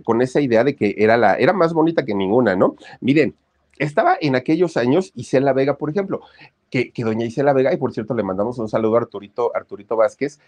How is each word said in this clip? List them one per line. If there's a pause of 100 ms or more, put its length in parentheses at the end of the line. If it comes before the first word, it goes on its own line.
con
esa
idea
de
que
era
la,
era
más
bonita
que
ninguna,
¿no? (240)
Miren, (440)
estaba
en
aquellos
años
Isela
Vega,
por
ejemplo, (480)
que,
que
doña
Isela
Vega,
y
por
cierto,
le
mandamos
un
saludo
a
Arturito,
Arturito
Vázquez,